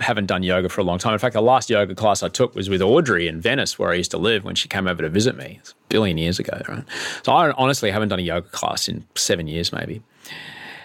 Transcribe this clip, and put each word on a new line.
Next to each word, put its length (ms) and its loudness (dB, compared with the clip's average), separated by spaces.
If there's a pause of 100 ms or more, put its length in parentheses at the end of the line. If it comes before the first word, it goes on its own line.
haven't 260 0
done 160 0
yoga 260 2
for 120 -4
a 40 2
long 140 0
time. 140 0
In 80 0
fact, 140 0
the 80 2
last 280 4
yoga 240 2
class 260 2
I 80 -2
took 280 0
was 120 -4
with 140 2
Audrey 460 4
in 120 -8
Venice, 380 0
where 120 0
I 40 2
used 160 -2
to 80 -4
live, 240 2
when 140 -6
she 100 -2
came 220 -2
over 140 -2
to 60 -2
visit 280 2
me. 240 -14
It's 100 -20
a 40 -20 (140)
billion 300 2
years 220 -2
ago, 260 -6
right? 160 -10 (400)
So 100 2
I 200 6
honestly 400 2
haven't 160 0
done 100 -2
a 40 -2
yoga 260 -2
class 400 -4
in 160 -8 (100)
seven 320 0
years, 260 -4
maybe. 300 -8 (840)